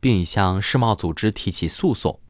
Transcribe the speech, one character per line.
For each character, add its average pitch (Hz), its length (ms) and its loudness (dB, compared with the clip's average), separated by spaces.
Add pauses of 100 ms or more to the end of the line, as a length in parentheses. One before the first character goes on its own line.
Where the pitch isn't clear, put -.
并 117 180 4
已 85 60 0
向 95 360 2
世 - 160 -2
贸 117 160 2
组 85 200 -2
织 107 180 0
提 - 180 -6
起 82 200 -4
诉 165 240 0
讼。 - 260 -4 (100)